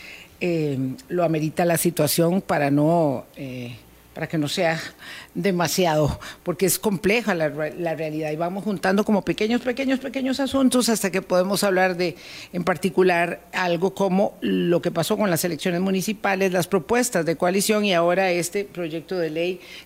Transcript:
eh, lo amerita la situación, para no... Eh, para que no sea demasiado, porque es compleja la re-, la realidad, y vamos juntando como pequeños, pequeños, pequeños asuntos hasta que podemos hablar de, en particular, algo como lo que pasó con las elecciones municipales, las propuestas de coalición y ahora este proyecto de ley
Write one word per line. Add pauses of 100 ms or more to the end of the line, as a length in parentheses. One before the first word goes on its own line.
(420)
eh, (300)
lo
amerita
la
situación,
para
no... (120)
Eh, (380)
para
que
no
sea (580)
demasiado, (240)
porque
es
compleja
la
re-,
la
realidad,
y
vamos
juntando
como
pequeños,
pequeños,
pequeños
asuntos
hasta
que
podemos
hablar
de, (360)
en
particular, (120)
algo
como
lo
que
pasó
con
las
elecciones
municipales,
las
propuestas
de
coalición
y
ahora
este
proyecto
de
ley (260)